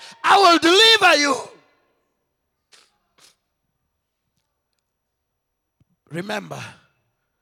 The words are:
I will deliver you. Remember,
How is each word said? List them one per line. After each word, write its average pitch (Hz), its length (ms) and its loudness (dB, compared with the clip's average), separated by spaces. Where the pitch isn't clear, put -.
I 349 140 2
will 349 200 4
deliver 381 600 2
you. 285 320 -6
Remember, 175 540 -14